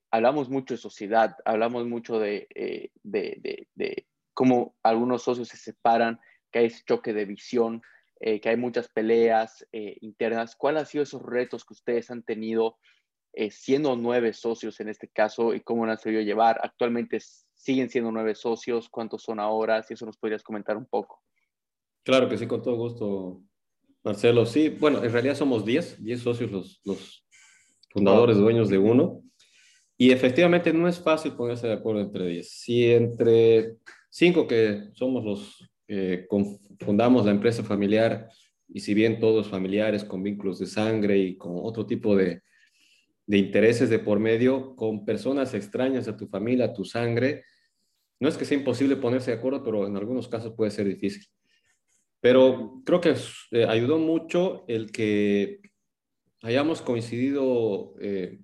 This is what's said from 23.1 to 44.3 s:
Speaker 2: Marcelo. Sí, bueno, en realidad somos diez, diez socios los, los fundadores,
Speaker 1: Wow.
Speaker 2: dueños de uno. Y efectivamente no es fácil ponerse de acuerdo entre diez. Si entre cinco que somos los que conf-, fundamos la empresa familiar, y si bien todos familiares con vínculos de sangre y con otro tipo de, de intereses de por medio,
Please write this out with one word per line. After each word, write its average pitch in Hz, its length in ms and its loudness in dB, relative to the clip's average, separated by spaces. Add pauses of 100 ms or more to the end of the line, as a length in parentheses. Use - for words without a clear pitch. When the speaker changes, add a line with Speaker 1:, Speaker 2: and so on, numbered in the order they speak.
Speaker 2:
Marcelo. 113 420 4
Sí, 151 240 2
bueno, 139 340 0
en 113 80 0
realidad 123 240 0
somos 123 300 0
diez, 135 380 -2
diez 120 160 -6
socios 117 320 -4
los, 95 340 -10
los - 400 -10 (640)
fundadores, 104 460 4
Speaker 1:
Wow. 101 80 6
Speaker 2:
dueños 113 260 4
de 98 80 4
uno. 117 460 2 (760)
Y 127 140 6
efectivamente 165 600 4
no 165 160 2
es 175 120 -2
fácil 156 320 0
ponerse 120 340 -6
de 110 80 0
acuerdo 107 280 -2
entre 92 260 -6
diez. 85 240 -8
Si 120 400 2
entre 113 880 6 (340)
cinco 170 340 4
que 110 480 0
somos 127 300 -4
los 104 460 -8 (160)
que 92 420 -4
conf-, 101 320 -2 (200)
fundamos 113 460 4
la 104 60 4
empresa 113 320 2
familiar, 107 680 0 (380)
y 101 120 -14
si 104 140 -4
bien 110 260 2
todos 110 300 2
familiares 101 540 -2
con 95 200 -8
vínculos 101 360 -6
de 95 60 -6
sangre 107 520 0
y 92 200 0
con 87 180 -10
otro 110 300 -6
tipo 104 300 0
de, 90 260 2 (840)
de 104 100 4
intereses 113 520 4
de 113 100 2
por 104 200 0
medio, 120 560 0